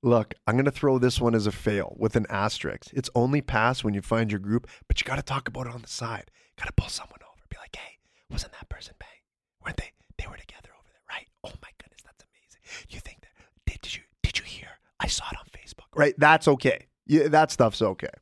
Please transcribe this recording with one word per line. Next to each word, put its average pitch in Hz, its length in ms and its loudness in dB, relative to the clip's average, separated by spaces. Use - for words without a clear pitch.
Look, 117 320 2
I'm 113 120 2
gonna 139 120 4
throw 135 280 2
this 123 200 2
one 120 160 2
as 107 120 2
a 104 60 0
fail - 460 -4
with 110 180 0
an 110 120 0
asterisk. - 640 -4
It's - 220 -4
only 131 260 2
pass 120 420 0
when 104 120 -2
you 98 80 -4
find 113 280 0
your 104 100 -4
group, 104 280 -2
but - 120 0
you - 60 -4
gotta 127 160 -4
talk - 260 -6
about 123 180 -10
it 120 60 -12
on 123 80 -14
the 110 80 -20
side. - 420 -10
Gotta - 140 -10
pull - 180 0
someone - 320 -14
over. - 260 -20
Be - 140 -14
like, - 120 -20
"Hey, - 220 -20
wasn't - 240 -8
that - 160 -20
person - 300 -16
bang? - 100 -20
Weren't - 140 -8
they? - 140 -10
They - 80 -8
were - 100 -16
together - 320 -20
over - 140 -20
there, - 160 -20
right? - 180 -14
Oh - 80 -14
my - 160 -20
goodness, - 260 -20
that's - 200 -20
amazing. - 680 -20
You - 100 -14
think - 220 -18
that? - 80 -20
Did, - 160 -6
did - 160 -12
you, - 60 -16
did - 160 -2
you - 60 -8
hear? - 240 -18
I - 60 -4
saw - 260 -4
it - 60 -12
on - 80 -20
Facebook." - 400 -20
Right? 147 220 4
That's 151 280 6
okay. 139 420 2
Yeah, 151 220 6
that 156 220 6
stuff's 113 300 2
okay. 95 420 -2